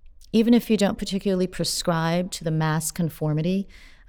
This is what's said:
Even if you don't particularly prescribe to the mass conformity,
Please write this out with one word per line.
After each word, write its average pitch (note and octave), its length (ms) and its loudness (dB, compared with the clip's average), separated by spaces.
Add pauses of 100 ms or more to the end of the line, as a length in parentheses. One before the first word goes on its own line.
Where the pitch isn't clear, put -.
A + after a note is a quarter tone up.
(340)
Even A3+ 200 6
if A#3 160 4
you A3+ 60 4
don't G3 220 2
particularly F#3 500 -2
prescribe E3+ 840 -2
to - 120 -10
the D#3+ 80 -2
mass D#3+ 400 0
conformity, D#3+ 800 -2 (400)